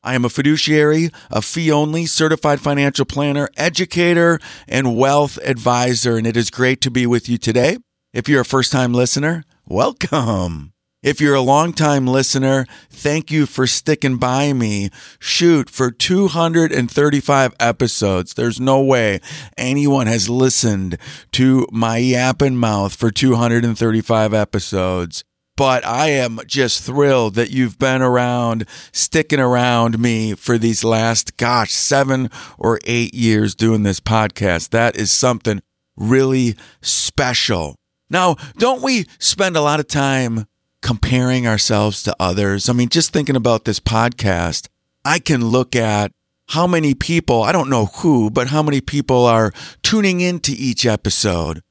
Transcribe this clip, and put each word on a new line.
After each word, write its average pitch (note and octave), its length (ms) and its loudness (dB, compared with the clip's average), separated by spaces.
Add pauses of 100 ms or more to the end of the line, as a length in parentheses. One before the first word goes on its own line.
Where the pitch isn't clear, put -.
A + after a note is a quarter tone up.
I B2 100 -4
am B2 120 0
a A#2+ 40 0
fiduciary, D3+ 800 2 (220)
a - 100 -2
fee-only, D#3 640 0
certified D#3 540 0
financial C#3+ 460 0
planner, C#3+ 520 -4
educator, E3+ 800 0 (280)
and B2 300 -2
wealth C#3 460 0
advisor, B2 760 0
and A2+ 100 -2
it A#2 100 0
is A#2 140 -2
great B2+ 300 0
to C3 100 0
be B2 160 0
with A#2+ 200 0
you A#2+ 120 -2
today. B2 380 2 (360)
If A#2+ 160 -6
you're C#3 120 4
a A#2+ 40 0
first-time B2+ 480 0
listener, C#3+ 520 -2 (220)
welcome. F#2 1040 -2 (280)
If C#3+ 180 -2
you're D3 140 2
a C3+ 80 2
long-time D3 640 2
listener, C3+ 640 0 (240)
thank D3+ 400 -4
you D3+ 160 0
for - 180 -2
sticking C3+ 520 -2
by C3 360 0
me. G#2 380 -2 (260)
Shoot, E3+ 540 0
for B2+ 180 0
two F3+ 380 0
hundred E3 440 2
and A#2+ 180 -2
thirty-five C#3+ 680 2
episodes, A2 760 0
there's A#2+ 240 -2
no C3+ 200 2
way A#2+ 420 2 (360)
anyone C#3 480 0
has A2 240 0
listened A2 680 0 (320)
to C3 400 4
my A2+ 260 -2
yapping B2+ 600 0
mouth G#2+ 380 -2
for A#2 140 0
two B2+ 260 2
hundred A#2 300 2
and A#2 100 -2
thirty-five A2 600 0
episodes. F#2 880 -4 (340)
But B2+ 280 0
I C#3+ 240 -2
am B2 380 -2
just B2+ 360 -2
thrilled C3 520 2
that A#2 140 0
you've B2+ 300 -2
been C3 220 2
around, B2 640 0 (260)
sticking D#3 480 0
around B2 580 2
me A2+ 360 0
for A#2+ 240 0
these A2+ 260 0
last, A2+ 540 0
gosh, A#2+ 340 0
seven C3+ 580 0 (280)
or A2+ 260 0
eight A#2 300 -2
years G#2+ 420 2
doing A2 280 2
this G2 180 -2
podcast. G#2+ 720 -2
That A#2 260 0
is G#2 160 -2
something A2+ 480 -2 (340)
really C3 640 2 (240)
special. G#2 960 -2 (340)
Now, F3+ 260 0 (220)
don't B3 240 0
we B3+ 240 0 (120)
spend F#3+ 380 -2
a D#3 60 2
lot D3 180 2
of C#3+ 80 -4
time C3 580 -2 (360)
comparing B2+ 680 0
ourselves G#2 560 0
to G#2 160 -4
others? G2 480 -2
I B2 60 0
mean, A#2+ 160 0
just D#3+ 240 0
thinking C#3+ 240 0
about A2+ 260 0
this G#2+ 160 -2
podcast, G#2+ 880 -2 (380)
I D#3 140 2
can B2 260 0
look B2 280 0
at G#2+ 380 0 (380)
how E3+ 180 0
many D#3+ 280 2
people, C#3 480 0
I A#2 100 0
don't D3 160 0
know A#2 160 2
who, A#2+ 440 2
but B2 180 0
how D3+ 140 0
many D3 200 0
people C3 440 0
are A2+ 280 2 (280)
tuning G3 380 0
into F3+ 320 -4
each B2+ 340 -4
episode. F2 840 -2